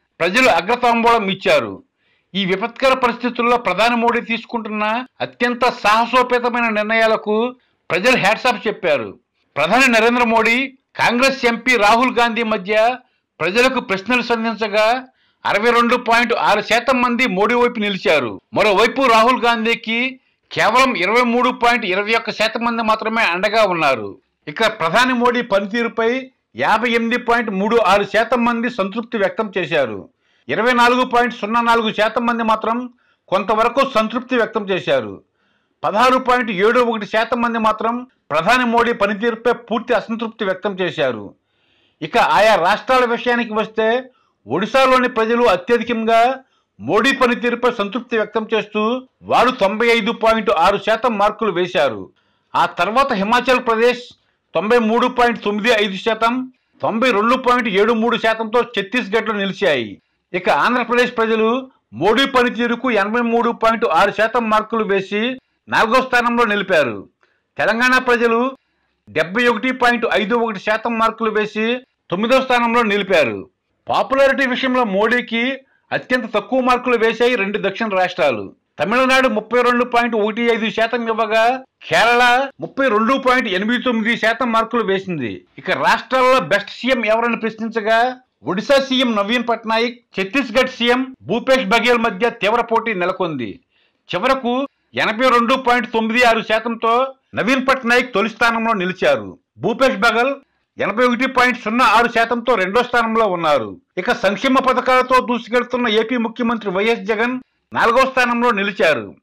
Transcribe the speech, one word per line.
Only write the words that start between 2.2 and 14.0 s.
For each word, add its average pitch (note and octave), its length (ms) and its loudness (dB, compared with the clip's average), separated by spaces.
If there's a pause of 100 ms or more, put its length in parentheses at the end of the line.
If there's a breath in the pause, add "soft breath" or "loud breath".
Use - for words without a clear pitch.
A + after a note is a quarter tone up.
ఈ G3 100 -2
విపత్కర A3+ 500 0
పరిస్థితుల్లో A#3+ 640 -2
ప్రధాని A3+ 400 0
మోడీ A#3 240 0
తీసుకుంటున్న A3+ 840 -4 (140)
అత్యంత A#3+ 480 -4
సాహసోపేతమైన A#3+ 1000 0
నిర్ణయాలకు A3 840 0 (360)
ప్రజలు G3+ 260 0
హ్యాట్స్ F#3+ 300 0
ఆఫ్ G#3 200 -2
చెప్పారు. C3+ 520 -2 (380)
ప్రధాని G#3 320 2
నరేంద్ర A#3+ 360 2
మోడీ, A3+ 500 0 (220)
కాంగ్రెస్ A#3+ 500 2
ఎంపీ A#3 300 0
రాహుల్ A3+ 420 4
గాంధీ A#3 240 0
మధ్య A3 540 0 (440)
ప్రజలకు A#3+ 400 2
ప్రశ్నలు G#3+ 420 -2